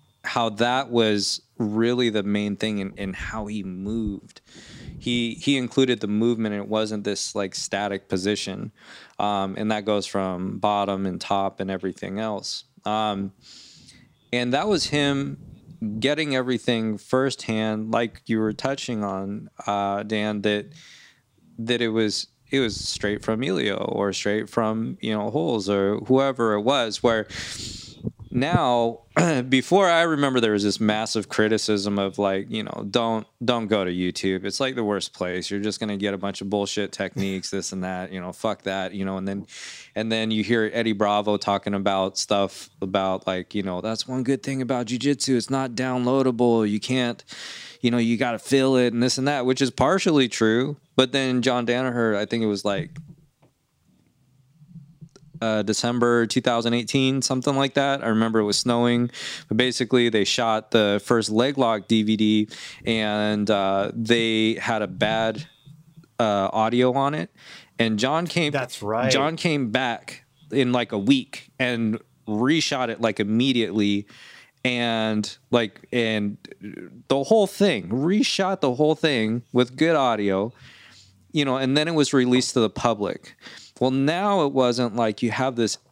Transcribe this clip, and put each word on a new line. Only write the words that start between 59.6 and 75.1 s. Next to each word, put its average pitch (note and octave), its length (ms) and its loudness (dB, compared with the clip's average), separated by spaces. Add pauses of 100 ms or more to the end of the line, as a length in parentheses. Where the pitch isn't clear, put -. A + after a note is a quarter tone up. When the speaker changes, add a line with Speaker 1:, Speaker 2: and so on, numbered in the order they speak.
Speaker 1:
they G#2+ 160 4
shot A2 480 0
the G#2 320 4
first A2+ 260 2
Leg B2+ 260 2
Lock A2+ 300 0
D A2 160 4
V A2 140 0
D, G#2+ 320 2 (360)
and, G#2+ 640 0
uh, G2 460 2
they A2+ 600 2
had A2+ 280 -2
a G2+ 60 -2
bad, A2 580 -2 (720)
uh, G#2 340 2
audio A#2+ 420 2
on C#3 200 0
it. E3 160 -6 (480)
And A2 220 0
John D3+ 260 0
came D#3+ 240 0
Speaker 2:
That's C3 320 -6
right. A2+ 300 0
Speaker 1:
John C#3+ 240 0
came D3 340 0
back A#2+ 540 -2 (260)
in, B2 220 2
like, A#2+ 180 0
a A2 80 -2
week B2 640 0
and A#2 400 0 (260)
reshot B2+ 640 2
it, A2+ 120 -6
like, A2+ 200 2
immediately. G#2 880 2 (560)
And, A2+ 720 -2 (140)